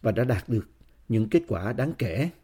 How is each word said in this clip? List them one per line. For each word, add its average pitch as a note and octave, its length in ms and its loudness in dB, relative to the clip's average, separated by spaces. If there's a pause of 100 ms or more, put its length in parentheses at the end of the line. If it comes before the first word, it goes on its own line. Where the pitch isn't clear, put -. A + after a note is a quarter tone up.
và A2 100 0
đã A2+ 120 2
đạt A#2+ 260 0
được A2 200 0 (400)
những A2 200 2
kết E3+ 180 4
quả G2+ 260 -2
đáng C#3+ 240 -2
kể. A2+ 320 -2 (140)